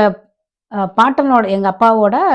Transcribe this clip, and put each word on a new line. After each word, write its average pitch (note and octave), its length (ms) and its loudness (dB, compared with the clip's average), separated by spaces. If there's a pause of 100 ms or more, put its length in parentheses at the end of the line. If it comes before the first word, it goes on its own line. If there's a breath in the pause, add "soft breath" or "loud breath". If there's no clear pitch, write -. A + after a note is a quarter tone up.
(720)
அ, G3+ 140 -4 (140)
பாட்டனோட, C4 440 0 (120)
எங்க G3 180 -2
அப்பாவோட, A3 420 2 (180)